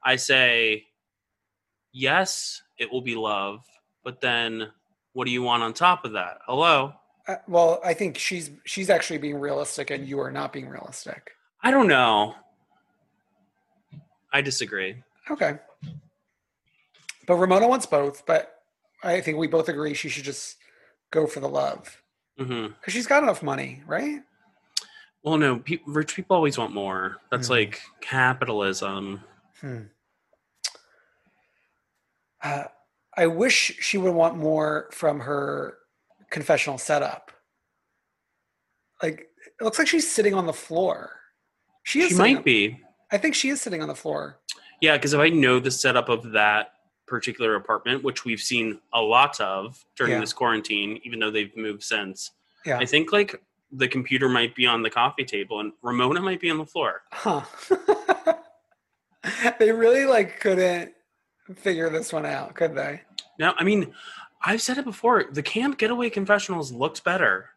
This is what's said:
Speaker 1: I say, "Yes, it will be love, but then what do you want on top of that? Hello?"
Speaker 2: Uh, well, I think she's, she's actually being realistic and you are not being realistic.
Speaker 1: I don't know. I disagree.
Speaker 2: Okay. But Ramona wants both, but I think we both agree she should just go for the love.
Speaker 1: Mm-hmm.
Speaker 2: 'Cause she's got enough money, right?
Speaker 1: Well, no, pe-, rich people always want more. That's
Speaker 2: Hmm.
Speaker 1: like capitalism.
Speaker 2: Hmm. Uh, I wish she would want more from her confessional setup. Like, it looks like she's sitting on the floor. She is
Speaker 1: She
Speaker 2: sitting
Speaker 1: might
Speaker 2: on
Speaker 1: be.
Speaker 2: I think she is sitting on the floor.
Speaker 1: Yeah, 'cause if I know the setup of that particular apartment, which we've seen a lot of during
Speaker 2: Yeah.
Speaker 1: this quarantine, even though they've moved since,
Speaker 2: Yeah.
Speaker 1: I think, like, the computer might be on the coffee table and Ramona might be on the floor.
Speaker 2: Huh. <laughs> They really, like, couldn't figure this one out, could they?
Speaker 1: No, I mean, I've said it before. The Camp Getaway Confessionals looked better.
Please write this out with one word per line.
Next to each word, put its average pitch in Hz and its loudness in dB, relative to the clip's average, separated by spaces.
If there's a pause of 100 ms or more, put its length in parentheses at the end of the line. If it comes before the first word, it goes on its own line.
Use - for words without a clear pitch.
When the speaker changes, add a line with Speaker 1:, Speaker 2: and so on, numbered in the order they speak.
Speaker 1:
I 131 4
say, 120 2 (1040)
"Yes, 143 -2 (160)
it 117 -6
will 127 -4
be 123 -4
love, 107 -4 (400)
but 127 -12
then 117 -2 (420)
what 127 -4
do 123 -2
you 123 -2
want 120 2
on 113 -2
top 175 2
of 110 -8
that? 90 -6
Hello?" 143 2 (340)
Speaker 2:
Uh, 190 -4 (140)
well, 170 4
I 175 0
think 175 -4
she's, 165 -6 (120)
she's 190 -8
actually 165 2
being 143 -6
realistic 143 -6
and 139 -8
you 139 -6
are 135 -6
not 139 -8
being 131 -12
realistic. - -16 (300)
Speaker 1:
I 247 4
don't 262 6
know. 113 4 (2000)
I 139 2
disagree. 110 -4 (260)
Speaker 2:
Okay. 156 -2 (1700)
But 175 4
Ramona 185 6
wants 254 2
both, 143 -2
but - -2 (420)
I 185 0
think 156 -4
we 160 0
both 160 0
agree 151 -4
she 143 -6
should 139 -8
just - -10 (560)
go 156 2
for 143 -8
the 139 -4
love. 139 -6 (380)
Speaker 1:
Mm-hmm. 120 -6 (100)
Speaker 2:
'Cause 190 -8
she's 233 -4
got 285 4
enough 214 0
money, 135 -8
right? 269 -6 (1000)
Speaker 1:
Well, 156 0
no, 135 2
pe-, 156 -6
rich 151 -4
people 190 -2
always 151 2
want 117 -4
more. 95 -4 (120)
That's 123 -2
Speaker 2:
Hmm. 127 2
Speaker 1:
like 107 0 (180)
capitalism. 101 -2 (380)
Speaker 2:
Hmm. 127 -12 (2500)
Uh, 143 -4 (540)
I 175 4
wish 208 2
she - -2
would 185 2
want 165 2
more 151 0
from 147 0
her 143 -6 (520)
confessional 143 0
setup. - -2 (1700)
Like, 160 -6 (320)
it - -6
looks 220 -2
like 311 4
she's 320 2
sitting 208 2
on 185 0
the 160 -2
floor. - -4 (640)
She - 0
is 349 4
Speaker 1:
She - 2
Speaker 2:
sitting 240 8
Speaker 1:
might - -2
Speaker 2:
on - -6
Speaker 1:
be. 113 4 (320)
Speaker 2:
I 202 2
think 277 0
she 269 0
is 277 -4
sitting 175 -6
on 151 -8
the 147 -8
floor. 147 -8 (420)
Speaker 1:
Yeah, 156 6
'cause 143 0
if 147 4
I 151 8
know 131 6
the 131 -2
setup 127 2
of 117 -2
that 104 2 (320)
particular 113 -2
apartment, 113 -2
which 131 -4
we've 113 -4
seen 110 -4 (140)
a 117 2
lot 123 4
of 98 -6 (120)
during 123 0
Speaker 2:
Yeah. 123 0
Speaker 1:
this 107 -6
quarantine, 110 -2
even 120 -10
though 107 -2
they've 107 -4
moved 107 -8
since, 101 -8 (340)
Speaker 2:
Yeah. 135 -2
Speaker 1:
I 127 0
think, 151 2
like, 208 0 (280)
the 131 -2
computer 127 0
might 117 0
be 123 2
on 117 2
the 110 0
coffee 131 0
table 104 -6
and 107 -8
Ramona 123 0
might 185 -4
be 170 -2
on 156 0
the 156 -6
floor. 139 -4
Speaker 2:
Huh. 160 -2 (280)
<laughs> - 0 (1200)
They 220 8
really, 233 6
like, 226 4
couldn't 180 2 (640)
figure 165 -2
this 156 -4
one 156 -4
out, 143 -6
could 160 0
they? 143 -6 (360)
Speaker 1:
No, 160 4
I 165 0
mean, 196 2 (480)
I've 214 0
said 254 -2
it 277 -4
before. 226 2
The 143 -6
Camp 262 -2
Getaway 240 0
Confessionals 196 0
looked 135 -4
better. 131 2